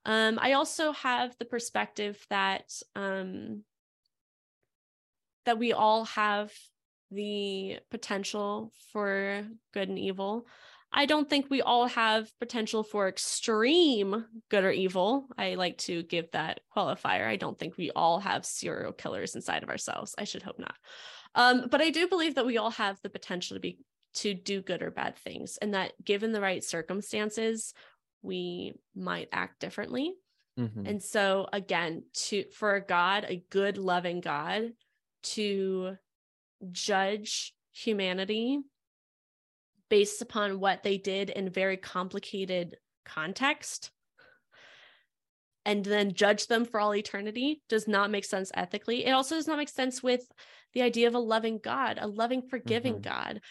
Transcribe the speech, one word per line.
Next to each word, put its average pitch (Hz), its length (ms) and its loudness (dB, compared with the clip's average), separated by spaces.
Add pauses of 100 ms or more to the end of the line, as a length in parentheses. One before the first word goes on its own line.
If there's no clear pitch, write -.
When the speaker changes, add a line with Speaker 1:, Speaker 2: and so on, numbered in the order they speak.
Speaker 1:
Um, 220 340 4
I 262 140 6
also 302 380 2
have 247 480 -2
the 240 60 -6
perspective 208 840 -4
that, 196 420 0 (240)
um, 196 680 -6 (1800)
that 233 120 4
we 233 160 2
all 220 320 6
have 208 460 0 (600)
the 196 680 -4 (100)
potential 208 840 -4 (200)
for 202 520 -2 (300)
good 190 160 -2
and 190 80 -4
evil. 196 480 -4 (460)
I 285 140 4
don't 294 240 4
think 277 200 2
we 269 120 2
all 240 260 4
have 220 520 2
potential 220 440 -2
for 208 240 0
extreme 226 1200 4 (240)
good 196 140 4
or 190 80 4
evil. 190 560 2 (100)
I 190 180 -2
like 180 240 0
to 170 220 -4
give 170 300 -4
that 156 300 -4 (140)
qualifier. 131 520 2
I 110 80 0
don't - 220 -4
think 160 200 -8
we 180 140 -4
all 170 280 4
have 196 260 0
serial - 460 -6
killers - 440 -6
inside - 260 -4
of - 80 -12
ourselves. - 480 -6
I - 60 -6
should - 180 -8
hope - 180 -12
not. - 160 -10 (600)
Um, 247 340 6
but 277 120 6
I 320 100 6
do 330 160 2
believe 330 280 2
that 254 100 2
we 233 120 2
all 220 140 0
have 208 320 -2
the 202 60 -6
potential 180 460 -6
to 190 60 -8
be, 180 160 -6 (380)
to 104 180 -2
do 196 300 -4
good 175 180 -4
or - 80 -4
bad - 280 -4
things, - 440 -10
and 208 140 0
that 190 180 -2 (100)
given 208 280 0
the 214 100 -2
right 185 220 0
circumstances, 214 1120 -4 (500)
we 180 500 -6 (220)
might 180 360 -4
act - 280 -4
differently. 262 540 -4 (460)
Speaker 2:
Mm-hmm. 120 280 -4
Speaker 1:
And 208 160 -4
so 196 500 2
again, 175 500 -2 (100)
to, - 380 -2
for 208 220 2
a 196 80 2
God, 185 460 2
a 180 240 -6
good, 196 260 2
loving 180 440 0
God, 175 500 -2 (500)
to 190 760 -2 (760)
judge 202 840 0 (180)
humanity 208 880 0 (1300)
based 208 320 4
upon 208 380 -4
what 190 240 0
they 202 140 0
did 190 320 -4
in 190 200 -4
very 190 280 0
complicated 185 1000 -6 (280)
context 247 840 -4 (1700)
and 208 180 2
then 202 300 2
judge 208 340 4
them 233 160 2
for 226 160 -2
all 208 160 4
eternity 214 760 -4
does 220 180 0
not 202 240 4
make 202 120 0
sense 190 300 -4
ethically. 208 520 -2
It 262 60 4
also 262 240 4
does 302 120 -2
not 311 100 0
make 294 120 -2
sense 254 320 -2
with 247 200 2 (520)
the 247 100 2
idea 233 240 6
of 240 80 4
a 247 40 2
loving 220 380 2
God, 226 420 0
a - 80 -2
loving, 233 360 0
forgiving 240 520 -2
Speaker 2:
Mm-hmm. 202 60 -8
Speaker 1:
God. - 500 -6